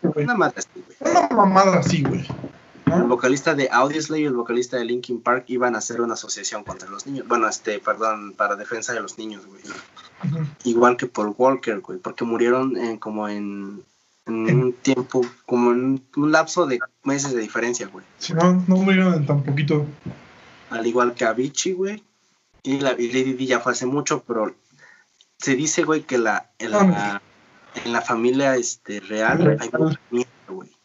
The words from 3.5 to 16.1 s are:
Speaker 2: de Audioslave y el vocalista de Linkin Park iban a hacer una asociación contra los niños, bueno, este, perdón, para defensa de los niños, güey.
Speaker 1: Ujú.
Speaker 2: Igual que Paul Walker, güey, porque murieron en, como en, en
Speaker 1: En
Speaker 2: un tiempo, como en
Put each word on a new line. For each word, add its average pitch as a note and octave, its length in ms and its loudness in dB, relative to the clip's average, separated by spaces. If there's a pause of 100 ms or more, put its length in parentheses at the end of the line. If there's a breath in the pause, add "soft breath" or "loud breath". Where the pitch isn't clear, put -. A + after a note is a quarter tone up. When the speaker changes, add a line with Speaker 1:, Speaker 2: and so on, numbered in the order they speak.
Speaker 2:
de C#3 180 0
Audioslave D3+ 500 2
y D3+ 40 2
el C3+ 80 0
vocalista A#2+ 420 -2
de A#2+ 80 -2
Linkin A#2+ 360 -4
Park B2 280 0
iban B2 260 0
a G#2+ 40 -2
hacer A#2 220 -6
una A#2 140 0
asociación G#2 500 -8
contra - 240 -14
los G2+ 180 -12
niños, C3+ 200 -8
bueno, A2+ 220 2
este, G#2 320 -4
perdón, G#2 560 -4
para G2+ 200 -2
defensa A2 360 -8
de A2+ 80 -4
los G2+ 180 -12
niños, G#2+ 280 -12
güey. - 160 -20 (680)
Speaker 1:
Ujú. D#3+ 140 -2 (180)
Speaker 2:
Igual B2 320 4
que - 100 -6
Paul G#2 300 -4
Walker, B2+ 440 2
güey, F#2 180 -12
porque - 260 -8
murieron A#2+ 520 2
en, A2+ 220 -4
como G#2+ 300 -6
en, G2+ 540 -8 (440)
en A2+ 220 -2
Speaker 1:
En C3 140 6
Speaker 2:
un B2+ 100 2
tiempo, B2+ 500 0 (220)
como A#2+ 280 4
en C3 300 0 (140)